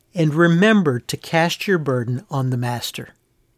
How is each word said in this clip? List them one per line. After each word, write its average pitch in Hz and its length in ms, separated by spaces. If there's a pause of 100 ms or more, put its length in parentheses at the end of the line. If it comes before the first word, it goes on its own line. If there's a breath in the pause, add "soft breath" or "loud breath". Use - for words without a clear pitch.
(140)
and 156 200
remember 170 680
to - 160
cast - 500
your 190 120
burden 127 500
on 135 220
the 123 60
Master 120 540 (480)